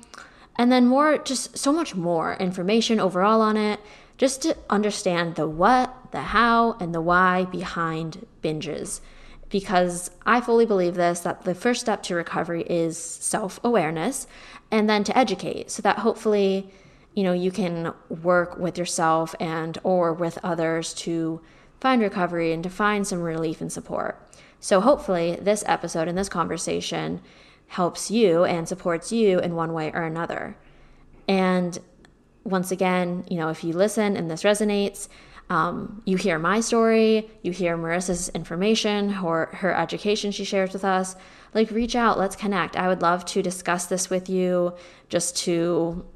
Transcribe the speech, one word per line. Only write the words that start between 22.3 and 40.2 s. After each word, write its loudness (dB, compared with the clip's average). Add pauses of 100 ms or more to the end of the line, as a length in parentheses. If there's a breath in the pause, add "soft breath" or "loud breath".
and -4
to -6
find 0
some -4
relief -4
and -8
support. -6 (400 loud breath)
So 4
hopefully 2
this 0
episode -2
and -4
this -2
conversation -4 (460 loud breath)
helps -4
you 4
and -2
supports -4
you 4
in -2
one -2
way -4
or -2
another. -6 (720 soft breath)
And 2 (640)
once -2
again, 0
you -4
know, -2
if -6
you -2
listen 2
and -4
this -6
resonates, 0 (400 loud breath)
um, -2
you 2
hear 0
my 2
story, 4 (120)
you -2
hear 0
Marissa's -2
information, 0
her, 0
her 0
education 0